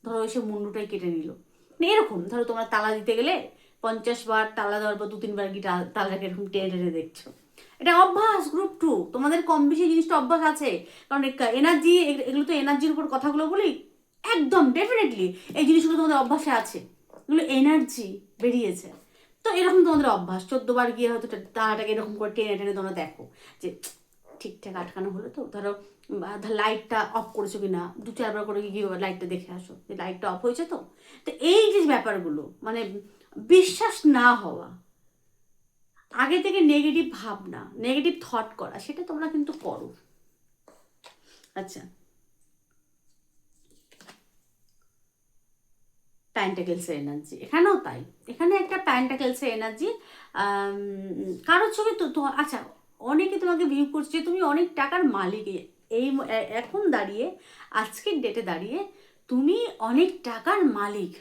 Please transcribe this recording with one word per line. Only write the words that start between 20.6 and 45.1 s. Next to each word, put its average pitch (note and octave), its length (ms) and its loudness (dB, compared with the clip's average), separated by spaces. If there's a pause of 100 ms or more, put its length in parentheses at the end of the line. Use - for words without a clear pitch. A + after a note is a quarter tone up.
বার A#3+ 200 2
গিয়ে A#3 200 0
হয়তো A3+ 160 -4
টা-, F#3+ 260 -10
তালাটাকে A3 380 0
এরকম G#3+ 240 -4
করে G#3 160 -4
টেনে G#3+ 260 -2
টেনে G3+ 160 -4
তোমরা F#3+ 180 -6
দেখো E3 380 -10 (320)
যে F3+ 140 -8 (640)
ঠিকঠাক G3 360 -14
আটকানো F#3 340 -8
হলো G#3 200 -10
তো, C4 180 -10
ধরো, G3+ 360 -8 (260)
উম, G3+ 120 -6 (200)
ধর G#3 80 -8
লাইটটা A3 640 -2
অফ A3 120 -2
করেছো G3+ 340 -6
কি G3 80 -4
না, F3+ 300 -4
দু A3 140 -14
চারবার G#3+ 340 -4
করে G#3 160 -4
গিয়ে G3 380 -4
লাইটটা F#3 260 -4
দেখে F3+ 260 -8
আসো - 240 -14 (140)
যে G3 60 -10
লাইটটা F#3 360 -6
অফ - 100 -8
হয়েছে B3 240 -2
তো। E4+ 120 -8 (480)
তো D#4 60 -8
এই G4 420 6
যে G4+ 80 6
ব্যাপারগুলো, G3 800 0
মানে G#3+ 400 -6 (360)
বিশ্বাস F#4 680 4
না B3 300 8
হওয়া, - 420 -10 (1300)
আগে C#4+ 320 2
থেকে F#4+ 180 2
নেগেটিভ D4 520 4
ভাবনা, G3 640 -12
নেগেটিভ C4 460 0
থট A3 240 -4 (120)
করা, - 220 -12
সেটা F4 240 -12
তোমরা D#4 240 -6
কিন্তু D4 260 -4
করো। - 400 -10 (1600)
আচ্ছা, F#3+ 240 -12 (4000)